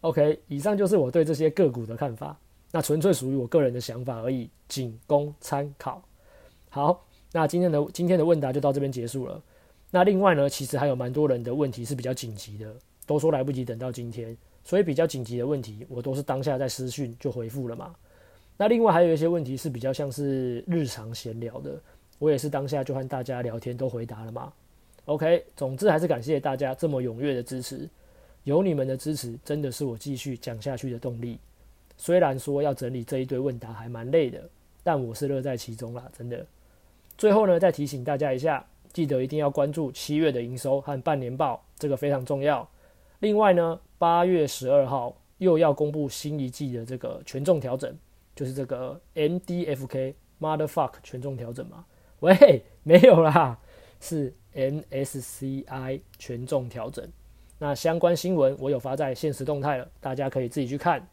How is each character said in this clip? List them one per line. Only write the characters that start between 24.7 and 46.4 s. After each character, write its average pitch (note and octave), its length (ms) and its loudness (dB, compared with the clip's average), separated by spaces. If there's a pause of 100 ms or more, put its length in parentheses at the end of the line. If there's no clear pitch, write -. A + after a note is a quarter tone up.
OK， D#3 400 2 (100)
总 C3 220 -6
之 G3+ 140 2
还 D#3 80 4
是 E3+ 100 0
感 B2 140 0
谢 C#3 180 0
大 C3+ 160 -2
家 C3 180 -2
这 D#3+ 140 -2
么 C3+ 120 0
踊 A#2+ 200 -4
跃 C#3+ 140 0
的 B2 80 -4
支 C3 200 -8
持， C#3 260 -12 (560)
有 D3 180 4
你 F#3 120 2
们 C3+ 140 0
的 C3 80 -2
支 D#3 180 -4
持 B2 300 -8
真 D3+ 180 -4
的 C#3 80 -4
是 C3+ 140 -6
我 A#2+ 120 -4
继 C#3 200 -8
续 B2+ 200 -8
讲 A#2 240 -10
下 C3+ 160 -6
去 C3 140 -6
的 A#2+ 80 -8
动 A#2+ 220 -8
力。 A#2+ 180 -8 (600)
虽 F3 200 2
然 C#3 200 2
说 C#3+ 240 -2
要 D3 100 0
整 C3 200 -6
理 B2 120 -8
这 C3+ 140 -4
一 B2+ 60 -2
堆 C3 140 -4
问 C3 200 -4
答 A2+ 140 -14
还 A2+ 180 -14
蛮 A#2 200 -10
累 D3 200 4
的， - 120 -14 (400)
但 D#3 180 0
我 A#2 140 -6
是 C#3 140 -6
乐 C3+ 120 -2
在 C3 160 -4
其 A2+ 200 -12
中 A#2 160 -12
啦， B2 240 -14
真 A#2+ 120 -12
的。 A#2+ 160 -8 (760)
最 G#3+ 140 6
后 G#3+ 140 6
呢， F3 140 4
再 F3+ 100 6
提 D3 160 -2
醒 C3 160 -8
大 C#3+ 140 -2
家 C#3 160 0
一 C3 60 -2
下， D3 280 -2 (240)
记 E3+ 140 -2
得 C#3 180 0
一 C3 40 -2
定 D3 120 -4
要 C#3+ 120 2
关 C#3+ 200 0
注 D3 220 -4
七 - 240 -4
月 D#3 160 2
的 B2+ 80 -2
营 B2 160 -6
收 C3+ 240 0
和 C#3 220 -6
半 D3 180 0
年 B2 160 -6
报， C3 260 -2 (160)
这 D3+ 120 -2
个 C#3 40 2
非 C#3+ 160 -2
常 C3+ 140 -2
重 C3+ 180 -2
要。 C#3 240 0 (520)
另 G#3 180 2
外 G#3 160 6
呢， E3 260 2 (200)
八 E3+ 260 4
月 F3 220 2
十 C3 240 -4
二 C#3 160 6
号 B2+ 280 -4 (220)
又 F3+ 220 4
要 D#3 160 6
公 D3 180 -2
布 D3 160 -2
新 D3 320 -6